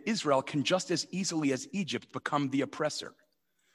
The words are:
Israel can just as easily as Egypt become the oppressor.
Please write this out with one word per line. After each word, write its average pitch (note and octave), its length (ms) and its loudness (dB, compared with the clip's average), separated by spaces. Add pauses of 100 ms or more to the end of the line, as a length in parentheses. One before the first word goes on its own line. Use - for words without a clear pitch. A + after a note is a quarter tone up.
Israel D3+ 340 4
can C3+ 240 -2
just F#3 260 2
as E3+ 200 0
easily D#3+ 420 0
as B2+ 200 -2
Egypt D3+ 400 -4
become C#3+ 360 0
the C3+ 140 2
oppressor. - 500 -4 (640)